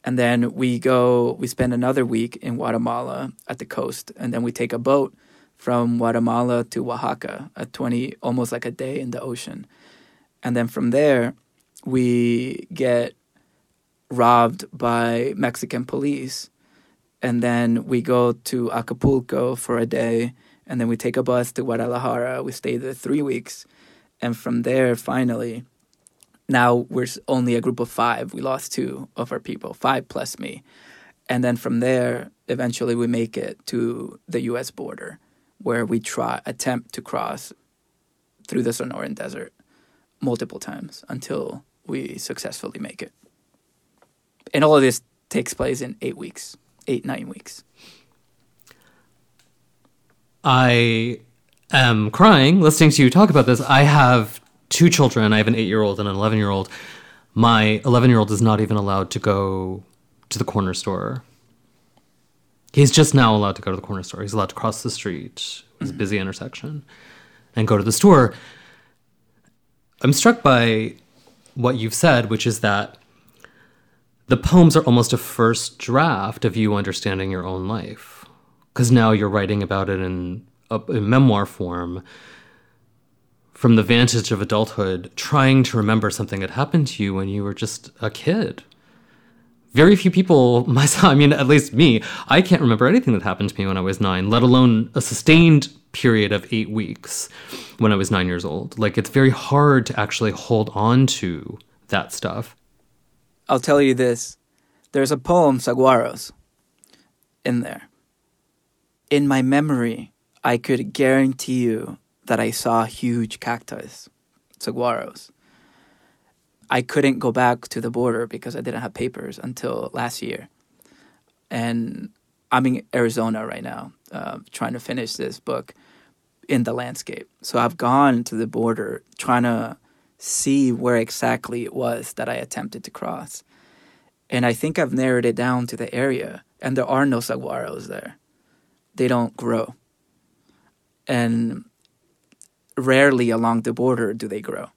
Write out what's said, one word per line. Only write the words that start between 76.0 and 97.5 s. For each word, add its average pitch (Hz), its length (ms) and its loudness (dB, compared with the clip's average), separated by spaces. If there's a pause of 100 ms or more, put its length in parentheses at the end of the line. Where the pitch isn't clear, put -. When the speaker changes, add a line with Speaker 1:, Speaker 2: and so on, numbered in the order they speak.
Speaker 2:
of 104 120 -2
you 107 180 2
understanding 95 560 -4
your 92 140 -6
own 92 220 -8
life, - 580 -12 (480)
'cause 123 200 2
now 113 180 8
you're 104 180 2
writing 101 340 0
about 98 260 -2
it 98 120 -2
in 92 460 -6 (240)
a, 110 100 -4 (120)
in 107 180 0
memoir 120 360 6
form 87 580 -8 (1500)
from 120 220 4
the 113 80 6
vantage 120 480 2
of 107 100 -2
adulthood, 98 760 -2
trying 135 480 4
to 120 120 -2
remember 107 340 2
something 98 300 -6
that 95 100 -6
happened 151 360 0
to - 160 -8
you 98 120 -2
when 98 140 -4
you 101 140 -6
were 101 100 -6
just - 380 -10 (100)
a 113 100 -4
kid. - 520 -4 (1120)
Very 175 220 8
few 185 140 2
people, 131 560 4
<laughs> 131 140 2
myself, 147 240 4
I 165 100 8
mean, 143 180 8
at 143 160 0
least 147 260 4
me, 120 260 6 (280)
I 147 120 6
can't 185 220 4
remember 117 240 4
anything 202 280 4
that 95 80 -2
happened 98 280 -2
to - 100 -10
me 98 60 -2
when 95 100 -2
I 95 60 -2
was 92 180 -4
nine, 95 300 0
let 120 120 4
alone 123 520 6
a - 80 0
sustained 156 680 6 (240)
period 110 380 2
of 101 220 -2
eight 107 180 -2
weeks - 580 -8 (500)